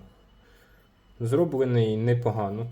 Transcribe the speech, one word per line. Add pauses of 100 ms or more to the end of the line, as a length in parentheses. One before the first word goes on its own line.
(1200)
Зроблений
непогано,